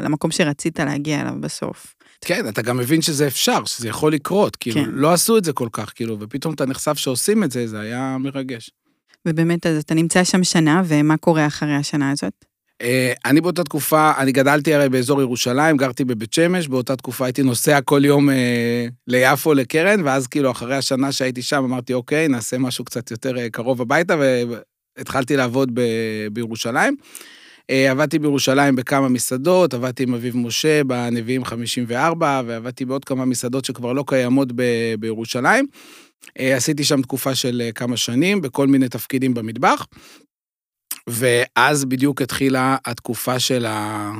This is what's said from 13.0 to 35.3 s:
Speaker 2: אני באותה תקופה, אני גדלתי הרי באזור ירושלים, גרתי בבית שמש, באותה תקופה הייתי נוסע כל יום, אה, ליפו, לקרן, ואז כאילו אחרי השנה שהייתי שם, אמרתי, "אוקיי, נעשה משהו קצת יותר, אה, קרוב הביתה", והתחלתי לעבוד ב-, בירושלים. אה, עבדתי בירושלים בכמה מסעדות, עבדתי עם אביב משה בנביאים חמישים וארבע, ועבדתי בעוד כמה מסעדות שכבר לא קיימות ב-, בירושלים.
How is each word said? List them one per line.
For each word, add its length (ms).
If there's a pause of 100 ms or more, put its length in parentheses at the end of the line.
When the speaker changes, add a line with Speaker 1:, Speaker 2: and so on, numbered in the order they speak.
Speaker 2:
אני 160
באותה 220
תקופה, 540
אני 140
גדלתי 420
הרי 160
באזור 320
ירושלים, 560
גרתי 280
בבית 280
שמש, 340
באותה 280
תקופה 300
הייתי 180
נוסע 380
כל 240
יום, 240
אה, 580 (200)
ליפו, 460
לקרן, 500
ואז 240
כאילו 240
אחרי 240
השנה 360
שהייתי 300
שם, 220
אמרתי, 300
"אוקיי, 340
נעשה 300
משהו 280
קצת 260
יותר, 260
אה, 120
קרוב 320
הביתה", 340 (840)
והתחלתי 400
לעבוד 360
ב-, 80 (500)
בירושלים. 640 (720)
אה, 220
עבדתי 280
בירושלים 560
בכמה 340
מסעדות, 640
עבדתי 300
עם 100
אביב 240
משה 460
בנביאים 640
חמישים 420
וארבע, 580
ועבדתי 400
בעוד 200
כמה 200
מסעדות 400
שכבר 280
לא 140
קיימות 480
ב-, 440
בירושלים. 680 (720)